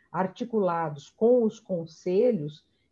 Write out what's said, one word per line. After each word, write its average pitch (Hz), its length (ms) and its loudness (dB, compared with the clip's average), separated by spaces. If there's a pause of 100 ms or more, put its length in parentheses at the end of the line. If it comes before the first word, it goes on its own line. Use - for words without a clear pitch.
(100)
articulados 175 1000 -4
com 240 360 2
os 214 160 -2
conselhos 180 1080 -2 (260)